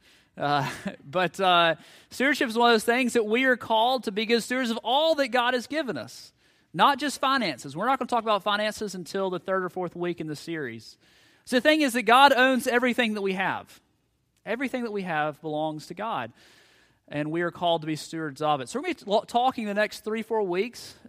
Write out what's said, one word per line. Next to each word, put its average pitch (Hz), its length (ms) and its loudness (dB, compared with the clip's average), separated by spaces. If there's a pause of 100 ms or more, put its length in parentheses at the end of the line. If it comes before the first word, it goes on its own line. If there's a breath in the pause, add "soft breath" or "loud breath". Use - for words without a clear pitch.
(380 soft breath)
Uh, 143 320 0 (180 loud breath)
<laughs> - 160 -12
but, 175 360 -2
uh, 175 340 6 (380 loud breath)
stewardship 269 360 2
is 220 80 -4
one 233 140 6
of 233 60 8
those 220 80 2
things 240 300 0
that 233 120 2
we 233 200 2
are 254 120 4
called 233 460 0
to 226 80 -6
be 208 160 -2
good 233 160 2
stewards 254 260 -2
of 226 140 -4
all 302 320 2
that 269 140 0
God 247 260 0
has 233 100 -4
given 269 320 -4
us, - 340 -14 (440 soft breath)
not 247 240 4
just 285 200 -4
finances. 175 560 -2
We're 202 120 -4
not 269 100 2
gonna 247 100 -6
talk 233 140 0
about 208 220 0
finances 208 500 -2
until 190 380 -4
the 175 80 -4
third 190 240 -2
or 175 60 -4
fourth 180 260 -6
week 175 260 -4
in 160 60 -8
the 151 80 -6
series. 131 600 -10 (500 soft breath)
So 254 100 -2
the 247 60 4
thing 311 200 4
is 262 120 2
that 240 100 0
God 262 300 8
owns 254 340 4
everything 240 480 0
that 202 80 -6
we 196 100 0
have. 165 480 -4 (640)
Everything 240 380 -4
that 226 80 -6
we 202 100 -6
have 151 400 -2
belongs 156 460 -6
to 170 80 -12
God, 185 360 -6 (760 soft breath)
and 151 240 -4
we 170 100 -2
are 170 80 0
called 170 320 0
to 156 60 -8
be 156 80 -2
stewards 151 440 -8
of 151 220 0
it. 117 80 -10
So - 80 -6
we're 330 160 -4
gonna - 0 -
be - 120 -12
t-, 208 200 0
talking 240 400 0
the 202 80 -4
next 208 280 -2
three, 220 200 -4
four 220 220 -2
weeks, 196 500 -4 (160)